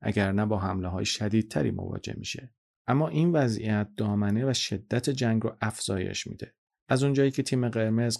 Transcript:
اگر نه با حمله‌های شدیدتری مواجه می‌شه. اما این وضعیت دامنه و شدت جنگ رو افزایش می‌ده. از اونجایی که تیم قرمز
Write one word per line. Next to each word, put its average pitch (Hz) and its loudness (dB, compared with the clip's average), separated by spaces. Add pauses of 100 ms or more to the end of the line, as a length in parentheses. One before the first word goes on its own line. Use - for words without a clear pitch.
اگر 101 2
نه 104 2
با 107 0
حمله‌های 95 -2
شدیدتری 107 0
مواجه - -6
می‌شه. - -10 (320)
اما 139 2
این 165 2
وضعیت 110 2
دامنه 104 2
و - 2
شدت - -2
جنگ 113 0
رو 113 -4
افزایش 98 -4
می‌ده. - -12 (360)
از 131 2
اونجایی 139 4
که 135 0
تیم 123 0
قرمز 113 2